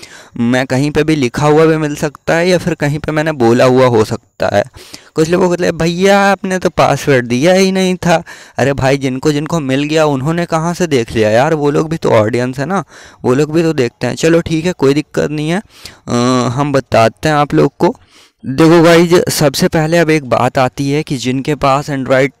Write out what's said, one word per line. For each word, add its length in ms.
मैं 300
कहीं 240
पे 140
भी 120
लिखा 300
हुआ 200
भी 100
मिल 200
सकता 380
है 140
या 100
फिर 160
कहीं 240
पे 140
मैंने 200
बोला 320
हुआ 220
हो 180
सकता 520
है। 80
कुछ 160
लोग 140
बोलते 200
हैं, 140
"भैया, 420
आपने 380
तो 120
पासवर्ड 560
दिया 260
ही 200
नहीं 240
था।" 260
अरे 160
भाई, 260
जिनको 340
जिनको 280
मिल 220
गया 240
उन्होंने 400
कहाँ 280
से 120
देख 260
लिया 180
यार, 240
वो 160
लोग 200
भी 60
तो 140
ऑडियंस 480
है 80
ना, 180
वो 100
लोग 180
भी 100
तो 100
देखते 340
हैं। 80
चलो 260
ठीक 240
है, 80
कोई 220
दिक्कत 360
नहीं 200
है, 120
अ, 400
हम 140
बताते 560
हैं 80
आप 180
लोग 240
को। 180
देखो 360
गाइस, 520
सबसे 340
पहले 300
अब 120
एक 140
बात 340
आती 320
है 120
कि 140
जिनके 380
पास 360
Android 380